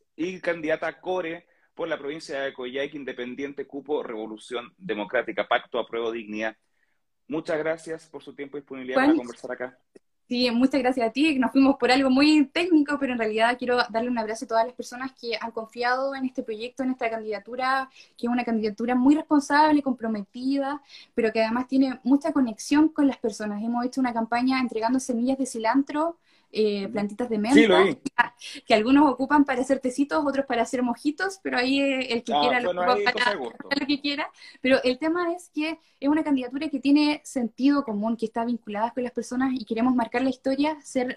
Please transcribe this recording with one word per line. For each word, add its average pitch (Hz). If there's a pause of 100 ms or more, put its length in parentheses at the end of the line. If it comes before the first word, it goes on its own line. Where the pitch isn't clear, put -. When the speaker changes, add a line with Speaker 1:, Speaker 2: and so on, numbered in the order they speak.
(160)
Speaker 1:
y 180
candidata 160
a 160
CORE 170 (260)
por 170
la 156
provincia 143
de 135
Coyhaique, 135
independiente, 131
cupo 139
Revolución 110
Democrática, 107
Pacto 120
Apruebo 113
Dignidad. 110 (720)
Muchas 160
gracias 160
por 143
su 135
tiempo 143
y 143
disponibilidad 131
Speaker 2:
Juan. 139
Speaker 1:
para 160
conversar 123
acá. 127 (500)
Speaker 2:
Sí, 247
muchas 262
gracias 247
a 220
ti, 302
que 262
nos 247
fuimos 269
por 247
algo 269
muy 294
técnico, 302
pero 269
en 240
realidad 220
quiero 247 (120)
darle 226
un 240
abrazo 220
a -
todas 226
las 247
personas 254
que 233
han 226
confiado 240
en 269
este 254
proyecto, 226
en 262
esta 247
candidatura, 233 (260)
que -
es 233
una 247
candidatura 226
muy 254
responsable, 302
comprometida, 262 (320)
pero 220
que 220
además 226
tiene 262
mucha 285
conexión 285
con 294
las 254
personas. 208
Hemos 240
hecho 254
una 240
campaña 240
entregando 240
semillas 254
de 262
cilantro, 277 (320)
eh, 208
Speaker 1:
Ujú. 208
Speaker 2:
plantitas 208
de 226 (180)
Speaker 1:
Sí, 233
lo 185
Speaker 2:
menta, - (220)
Speaker 1:
vi. -
Speaker 2:
que -
algunos 262
ocupan 277
para 254
hacer 262
tecitos, 285
otros 269
para 233
hacer 247
mojitos, 302
pero 254
ahí, 262
eh, 262
el 233
que 233
Speaker 1:
Ah, 147
Speaker 2:
quiera 147
lo 208
Speaker 1:
bueno, 175
Speaker 2:
ocupa 180
Speaker 1:
ahí 202
cosa 247
Speaker 2:
para 247
Speaker 1:
de 202
gusto. 127
Speaker 2:
hacer 277
lo 294
que 277
quiera. 285 (280)
Pero 262
el 254
tema 339
es -
que 320 (200)
es 277
una 311
candidatura 269
que 285
tiene 294
sentido 277
común, 220
que -
está 226
vinculada 226
con 247
las 240
personas 254
y 262
queremos 240
marcar 240
la 269
historia, 277
ser 254